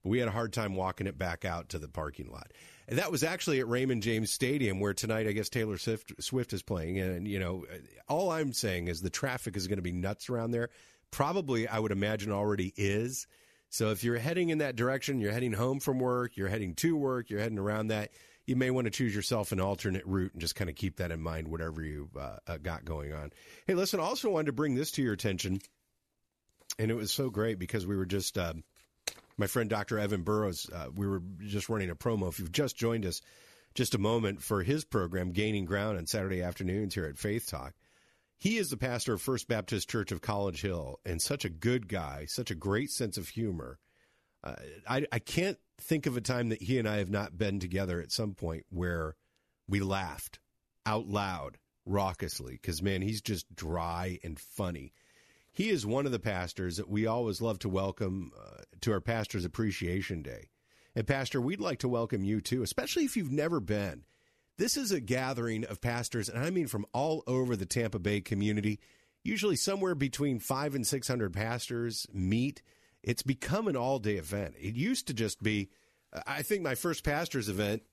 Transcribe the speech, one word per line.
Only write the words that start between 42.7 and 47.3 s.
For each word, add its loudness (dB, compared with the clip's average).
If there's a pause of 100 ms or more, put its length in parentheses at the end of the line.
sense -2
of -6
humor. -4 (680)
Uh, -6 (300)
I, 0
I 2
can't 0 (200)
think 0
of 0
a 0
time 2
that -2
he 2
and 2
I 2
have 0
not 0